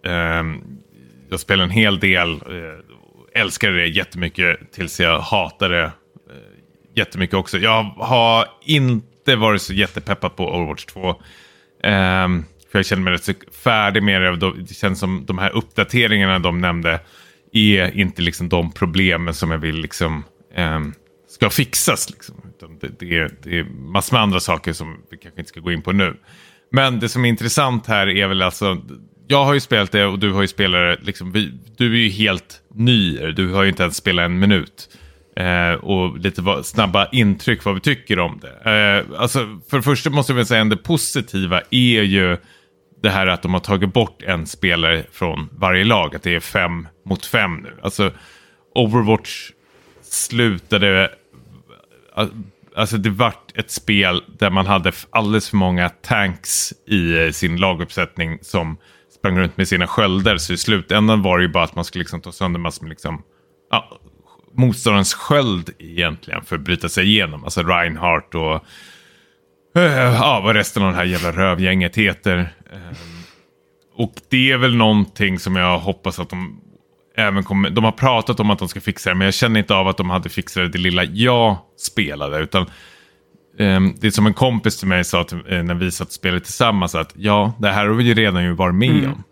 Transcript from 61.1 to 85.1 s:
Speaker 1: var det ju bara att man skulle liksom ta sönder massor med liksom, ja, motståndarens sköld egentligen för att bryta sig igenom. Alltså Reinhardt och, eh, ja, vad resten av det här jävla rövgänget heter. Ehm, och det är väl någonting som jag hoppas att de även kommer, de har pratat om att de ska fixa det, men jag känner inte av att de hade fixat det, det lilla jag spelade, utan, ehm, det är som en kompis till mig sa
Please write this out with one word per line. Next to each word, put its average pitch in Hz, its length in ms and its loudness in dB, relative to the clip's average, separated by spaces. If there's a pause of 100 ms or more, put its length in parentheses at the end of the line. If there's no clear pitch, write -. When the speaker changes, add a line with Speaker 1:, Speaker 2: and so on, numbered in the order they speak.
Speaker 1:
var 90 160 2
det 90 60 4
ju 85 60 0
bara 85 140 2
att - 100 -6
man 85 100 -4
skulle 87 180 -8
liksom 82 180 -8
ta 87 120 -16
sönder 87 280 -4
massor 80 240 -8
med 80 60 -14
liksom, 78 320 -10 (480)
ja, - 300 -6 (540)
motståndarens 107 600 2
sköld 107 640 0
egentligen 82 640 -6
för 87 120 -6
att 73 60 -6
bryta 85 260 -2
sig 92 180 0
igenom. 87 380 2
Alltså 85 180 -4
Reinhardt 85 720 0
och, 80 200 0 (1300)
eh, 131 320 4
ja, 113 300 2
vad 107 120 4
resten 101 260 0
av 95 80 4
det 92 60 -2
här 90 80 0
jävla 87 280 0
rövgänget 92 640 2
heter. 98 400 0 (360)
Ehm, 87 220 -18 (1000)
och 117 160 -4 (180)
det 131 220 4
är 131 60 4
väl 123 180 4
någonting 104 640 2
som 92 180 -2
jag 90 220 2
hoppas 92 400 -6
att 87 120 -8
de 90 300 -10 (560)
även 98 280 2
kommer, 98 260 0
de 101 140 2
har 110 80 4
pratat 123 480 0
om 104 100 2
att 98 80 2
de 90 100 -4
ska 98 120 -10
fixa - 300 -4
det, 90 60 0
men 95 80 2
jag 95 100 2
känner 113 260 2
inte 101 140 0
av 95 140 2
att 92 80 0
de 90 140 -2
hade 90 180 -2
fixat - 340 -6
det, 90 60 0
det 87 100 -4
lilla 90 260 2
jag 113 520 2 (220)
spelade, 73 600 -4
utan, 80 280 0 (920)
ehm, 95 420 4
det 110 60 0
är 107 40 4
som 107 160 2
en 107 80 4
kompis 120 440 0
till 95 100 -4
mig 90 160 2
sa 90 160 0